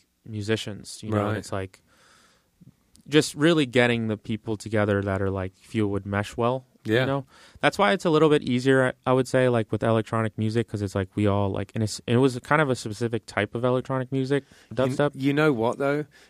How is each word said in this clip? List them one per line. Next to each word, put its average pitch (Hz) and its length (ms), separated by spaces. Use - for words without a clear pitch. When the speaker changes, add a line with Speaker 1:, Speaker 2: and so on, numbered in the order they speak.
Speaker 1:
musicians. 107 800
You 113 80
know, 107 140
Speaker 2:
Right. 107 120
Speaker 1:
it's, - 140
like, 95 300
just 147 260
really 156 300
getting 120 420
the 107 100
people 110 400
together 104 440
that 98 200
are, 98 80
like, 95 280
feel 107 300
would 98 180
mesh 101 320
well. 123 280
Speaker 2:
Yeah. 110 160
Speaker 1:
You 127 40
know, 135 200
that's 143 180
why 202 140
it's 196 140
a 175 40
little 151 200
bit 147 120
easier, 131 460
I, 131 60
I - 20
would 131 140
say, 127 220
like, 117 220
with 107 120
electronic 113 540
music, 110 300
'cause 101 140
it's, 101 140
like, 95 200
we 104 120
all, 98 240
like, 101 240
and 110 80
it's, - 240
it 120 100
was 127 220
kind 151 220
of 143 100
a 120 40
specific 113 520
type 101 260
of 117 120
electronic 127 460
music, 135 340
Speaker 2:
You, 117 40
Speaker 1:
dubstep. 135 380
Speaker 2:
you 135 200
know 151 200
what, 113 240
though? 143 280